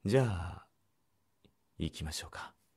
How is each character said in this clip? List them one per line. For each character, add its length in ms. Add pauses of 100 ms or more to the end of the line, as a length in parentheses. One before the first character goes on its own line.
じ 120
ゃ 80
あ、 420 (1080)
行 160
き 100
ま 80
し 120
ょ 60
う 20
か。 240 (220)